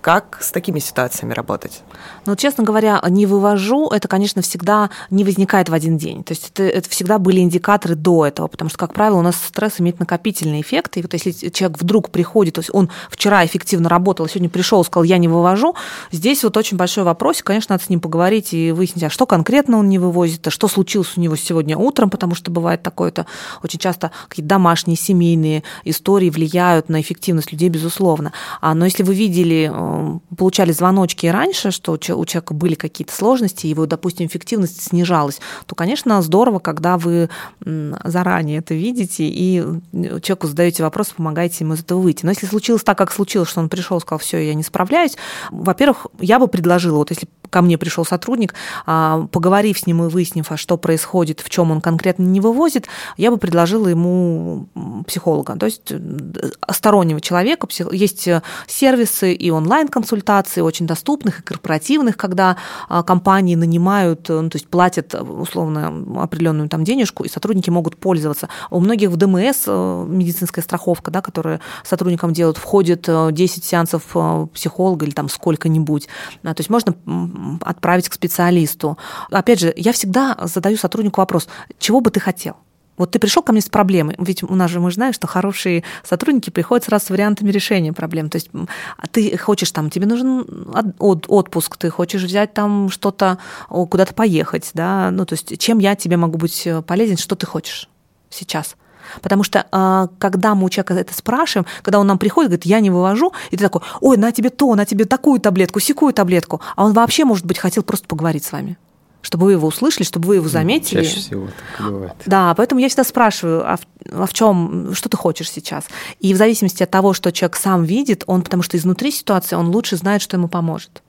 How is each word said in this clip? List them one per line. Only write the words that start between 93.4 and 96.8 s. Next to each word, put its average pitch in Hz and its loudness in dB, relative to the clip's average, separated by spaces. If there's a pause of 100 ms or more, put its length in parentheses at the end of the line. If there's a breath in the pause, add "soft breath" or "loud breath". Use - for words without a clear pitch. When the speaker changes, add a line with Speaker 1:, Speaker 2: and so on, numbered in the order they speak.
Speaker 2:
о, 180 0
куда-то 185 0
поехать, 165 0
да, 185 0
ну, 185 -2
то - -6
есть - -10
чем 226 2
я 196 4
тебе 175 0
могу 165 0
быть, 165 -4
э, 160 -2